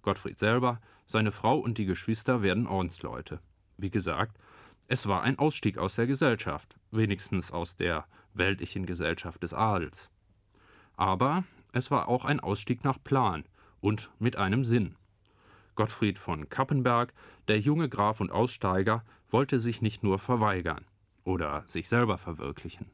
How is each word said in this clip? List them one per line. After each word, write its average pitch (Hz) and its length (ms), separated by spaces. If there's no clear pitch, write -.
Gottfried - 380
selber, 120 420
seine 110 260
Frau 120 280
und 113 180
die 104 80
Geschwister 110 560
werden 98 260
Ordensleute. 87 760
Wie 95 140
gesagt, 92 460
es 127 200
war 95 140
ein 135 160
Ausstieg 139 400
aus 95 180
der 117 120
Gesellschaft, 127 720
wenigstens 101 640
aus 85 240
der 87 300
weltlichen 95 540
Gesellschaft 85 560
des 85 100
Adels. 95 560
Aber 120 460
es - 200
war 120 160
auch 123 180
ein 147 140
Ausstieg 104 440
nach 139 200
Plan 104 400
und 107 360
mit 117 180
einem 135 280
Sinn. 113 320
Gottfried 107 420
von - 320
Kappenberg, 123 640
der 107 120
junge 151 280
Graf 107 320
und 101 120
Aussteiger, 101 720
wollte 131 300
sich 113 240
nicht 107 180
nur 98 160
verweigern 98 680
oder 78 440
sich - 200
selber 113 300
verwirklichen. - 760